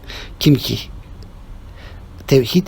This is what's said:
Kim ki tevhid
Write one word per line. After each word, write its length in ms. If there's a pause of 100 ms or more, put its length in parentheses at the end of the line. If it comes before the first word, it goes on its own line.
(400)
Kim 160
ki 240 (1500)
tevhid 400